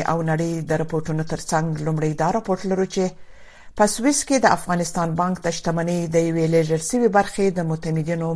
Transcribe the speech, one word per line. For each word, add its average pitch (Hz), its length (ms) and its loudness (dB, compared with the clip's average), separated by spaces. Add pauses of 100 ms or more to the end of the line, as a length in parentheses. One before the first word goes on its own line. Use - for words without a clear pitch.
(100)
او 165 120 0
نړۍ 160 300 0 (160)
د 156 40 0 (100)
رپورټونو 156 400 -2 (100)
ترڅنګ 160 340 -2 (180)
لومړی 156 280 0 (100)
دا 175 140 2
رپورټ 196 300 -2
لرو 190 280 2
چې - 360 -2 (480)
په 208 140 6
سویس 277 260 2 (100)
کې 277 160 4
د 208 100 6
افغانستان 170 640 -2
بانک 180 260 0
د 170 120 0
شتمنۍ 170 440 -2 (140)
د - 20 2 (120)
یوې 165 260 2
لیږل 160 340 2
سوې 240 200 2 (100)
برخې 196 280 2 (100)
د 170 120 0
معتمدینو 160 680 -2